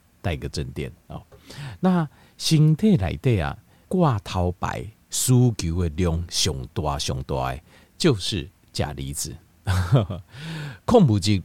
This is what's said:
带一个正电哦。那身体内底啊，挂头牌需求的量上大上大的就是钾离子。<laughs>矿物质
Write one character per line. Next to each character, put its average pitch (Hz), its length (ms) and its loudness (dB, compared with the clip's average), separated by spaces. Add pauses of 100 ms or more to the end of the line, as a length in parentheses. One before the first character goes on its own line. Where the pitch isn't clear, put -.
(200)
带 87 120 -4
一 73 40 -4
个 82 120 -8
正 73 240 -6
电 67 180 -8 (160)
哦。 71 160 -14 (560)
那 180 300 2 (280)
身 156 380 4
体 208 220 4
内 87 220 0
底 117 200 2
啊， 71 180 -2 (300)
挂 156 340 2
头 90 380 -2
牌 - 260 -6 (240)
需 - 240 0 (240)
求 85 260 -2
的 87 80 0
量 85 380 0
上 65 440 -2
大 71 260 -4
上 67 260 -4
大 65 280 -4
的 - 80 -10 (360)
就 156 200 4
是 90 320 -6 (240)
钾 - 220 -4
离 69 180 -8
子。 - 240 -8 (280)
<laughs> 113 1200 -2
矿 214 220 6
物 104 140 4
质 98 240 2